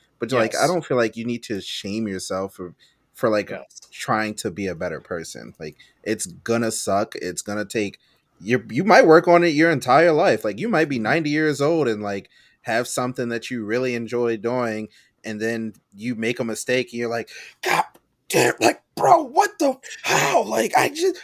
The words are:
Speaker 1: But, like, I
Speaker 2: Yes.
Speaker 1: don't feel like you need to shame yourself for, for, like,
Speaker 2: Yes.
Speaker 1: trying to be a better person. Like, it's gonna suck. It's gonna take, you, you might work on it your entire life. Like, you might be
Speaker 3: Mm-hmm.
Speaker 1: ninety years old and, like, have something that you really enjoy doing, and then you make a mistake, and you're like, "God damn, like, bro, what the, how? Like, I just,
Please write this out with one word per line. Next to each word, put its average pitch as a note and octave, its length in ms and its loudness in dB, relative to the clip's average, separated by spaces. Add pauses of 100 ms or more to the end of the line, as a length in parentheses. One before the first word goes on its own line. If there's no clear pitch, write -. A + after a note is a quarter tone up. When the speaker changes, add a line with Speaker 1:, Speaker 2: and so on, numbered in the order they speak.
(200)
Speaker 1:
But, A#2 120 -6
like, A2+ 240 0
I C3+ 100 2
Speaker 2:
Yes. - 20 2
Speaker 1:
don't E3+ 160 -2
feel C#3 140 -2
like A2+ 180 0
you A2+ 100 -8
need A#2+ 180 -6
to G2+ 180 -6
shame G#2+ 460 -6
yourself F#2+ 480 -6
for, F2+ 180 -12 (400)
for, - 160 -2
like, G#2 200 -2
Speaker 2:
Yes. - 300 -14 (120)
Speaker 1:
trying G#2+ 440 -4
to A2 160 -6
be G2 160 -6
a F2 80 -6
better D#2+ 240 -8
person. D#2+ 600 -12
Like, D#2 160 -12 (280)
it's G#2+ 220 -4
gonna A2+ 460 -2
suck. G2+ 440 -2
It's F2 260 -8
gonna G#2 240 -6
take, G2+ 320 -4 (420)
you, A2 300 -2
you D3 140 -2
might G3 220 8
work D#3 220 8
on F3 160 6
it E3+ 100 4
your E3 180 4
entire C#3+ 400 4
life. D3+ 320 2
Like, G#2 160 -4
you G#3 100 -4
might D#3+ 200 2
be C3+ 80 -4
Speaker 3:
Mm-hmm. A2 40 -4
Speaker 1:
ninety D3 280 0
years D3+ 320 0
old D3+ 260 2
and, G#2+ 140 -2
like, G2+ 280 -8 (320)
have A#2 260 -2
something B2+ 420 -4
that A#2 200 -6
you A#2+ 160 -6
really B2 300 0
enjoy A#2 420 -2
doing, A2+ 500 -4 (360)
and G#2+ 160 -8
then A2+ 340 -4 (200)
you A2+ 220 -6
make A2+ 240 -4
a B2+ 40 -2
mistake, A#2+ 480 -2
and A#2 80 -8
you're A#2 100 -4
like, A#2 200 -6 (340)
"God - 200 0 (460)
damn, - 300 4
like, - 220 2 (140)
bro, E4 280 6
what D#4 360 0
the, C4+ 180 0 (260)
how? - 400 2
Like, G#3+ 320 -2
I - 140 4
just, E4+ 340 -2